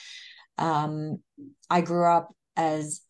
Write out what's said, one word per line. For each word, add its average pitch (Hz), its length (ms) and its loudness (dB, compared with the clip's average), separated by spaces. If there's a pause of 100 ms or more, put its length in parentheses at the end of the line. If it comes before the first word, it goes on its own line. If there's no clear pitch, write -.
(580)
Um, 156 640 -2 (500)
I 175 120 4
grew 175 280 2
up 170 240 2 (220)
as 156 540 -2